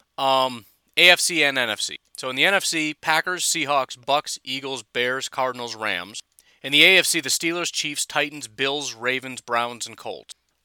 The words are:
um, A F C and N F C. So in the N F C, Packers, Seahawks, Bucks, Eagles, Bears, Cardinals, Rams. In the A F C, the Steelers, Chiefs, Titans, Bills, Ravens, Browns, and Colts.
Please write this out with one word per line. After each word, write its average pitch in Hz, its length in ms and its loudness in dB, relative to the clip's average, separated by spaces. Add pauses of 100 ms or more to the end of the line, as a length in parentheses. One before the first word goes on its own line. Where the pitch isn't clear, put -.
(180)
um, 131 460 2 (320)
A 175 140 8
F 170 100 6
C 156 240 2
and 135 120 2
N 120 140 0
F 104 100 -4
C. - 200 -8 (160)
So 135 120 -8
in 127 60 -6
the 139 100 2
N 196 100 4
F 185 100 0
C, 156 280 -2
Packers, 165 520 -2
Seahawks, 139 600 -2
Bucks, - 380 -2
Eagles, 135 400 -8
Bears, 127 460 -4
Cardinals, 123 480 -4
Rams. 101 480 -6 (360)
In 135 120 -8
the 147 100 8
A 185 160 8
F 170 80 4
C, 170 140 0
the 135 80 -6
Steelers, 170 420 -2
Chiefs, - 340 -6
Titans, 147 440 -4
Bills, 135 460 -4
Ravens, 127 460 -4
Browns, 120 460 -2
and 113 100 -14
Colts. - 380 -12 (300)